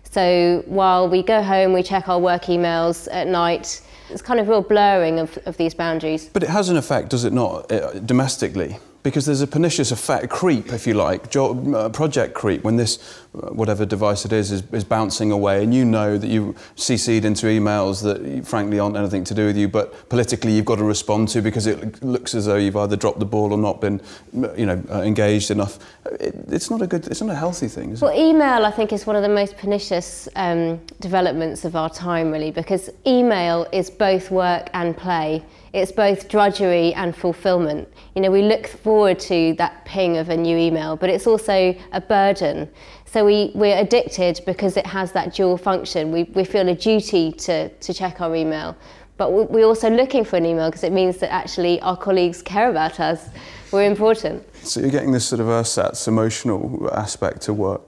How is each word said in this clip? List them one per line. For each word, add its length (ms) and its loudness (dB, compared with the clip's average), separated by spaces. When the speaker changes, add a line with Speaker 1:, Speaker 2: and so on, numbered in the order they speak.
Speaker 1:
So 600 2
while 460 2
we 120 2
go 200 2
home, 320 4
we 80 2
check 260 -2
our 100 2
work 260 2
emails 680 0
at 140 -4
night, 560 -2
it's 100 -12
kind 180 0
of 80 0
real 140 4
blurring 580 2
of, 260 -6
of 100 -8
these 160 -2
boundaries. 600 -4
Speaker 2:
But 100 0
it 60 -2
has 200 0
an 80 2
effect, 340 -2
does 120 0
it 100 0
not, 380 -2
uh, 300 -2
domestically? 800 -2
Because 220 -2
there's 160 0
a 60 0
pernicious 460 0
effect, 360 -2
creep, 460 -2
if 120 -8
you 60 2
like, 380 0
jo-, 440 0
uh, 140 0
project 460 -2
creep, 280 0
when 140 2
this, 220 0
uh, 140 -12
whatever 380 -2
device 400 0
it 60 -2
is, 200 0
is, 100 -4
is 120 -2
bouncing 480 0
away, 320 2
and 80 2
you 140 4
know 320 2
that 100 -4
you 260 0
C 220 -2
C'd 260 2
into 220 0
emails 560 2
that, 440 -4
frankly, 320 -2
aren't 200 0
anything 260 -2
to 80 -8
do 140 2
with 100 0
you, 120 2
but 420 -4
politically 420 0
you've 140 2
got 100 2
to 80 0
respond 460 0
to 100 0
because 260 -2
it 360 -4
looks 320 -4
as 100 -2
though 120 2
you've 200 0
either 180 0
dropped 260 -2
the 40 0
ball 280 0
or 40 0
not 240 0
been, 220 -2
you 120 -2
know, 240 -2
uh, 100 -4
engaged 500 2
enough. 280 -2
It, 140 -4
it's 220 -4
not 120 -2
a 40 0
good, 200 -4
it's 160 -6
not 80 -4
a 80 -4
healthy 300 -4
thing, 240 -10
is 100 -4
Speaker 1:
Well, 100 2
Speaker 2:
it? 80 0
Speaker 1:
email, 460 4
I 40 2
think, 220 -2
is 140 -6
one 100 0
of 60 2
the 80 0
most 260 0
pernicious, 800 -4
um, 400 0
developments 640 0
of 100 -6
our 140 -2
time, 420 -2
really, 200 -4
because 400 -4
email 640 2
is 160 -2
both 420 0
work 440 0
and 200 -2
play. 480 -2
It's 200 -2
both 360 0
drudgery 640 2
and 200 -4
fulfilment. 720 -2
You 60 0
know, 100 4
we 100 6
look 240 2
forward 540 2
to 340 2
that 300 -4
ping 320 0
of 120 -2
a 80 0
new 220 2
email, 380 0
but 140 0
it's 180 0
also 480 2
a 80 -4
burden. 680 0
So 180 2
we, 300 4
we're 240 4
addicted 680 2
because 300 -2
it 80 0
has 280 -6
that 200 -2
dual 240 2
function. 540 -2
We, 140 0
we 180 -2
feel 260 2
a 60 2
duty 560 2
to, 380 -4
to 260 -10
check 260 -6
our 140 -2
email, 420 -4
but 160 0
we, 120 4
we're 200 4
also 240 4
looking 360 2
for 100 -4
an 100 2
email 280 0
'cause 100 -10
it 100 -2
means 260 2
that 120 -4
actually 520 -2
our 140 -2
colleagues 460 0
care 260 0
about 300 -2
us. 300 -2
We're 160 4
important. 560 2
Speaker 2:
So 140 -4
you're 100 2
getting 220 2
this 140 2
sort 140 -2
of 80 0
ersatz 600 0
emotional 840 0
aspect 480 -4
to 100 -4
work. 360 -2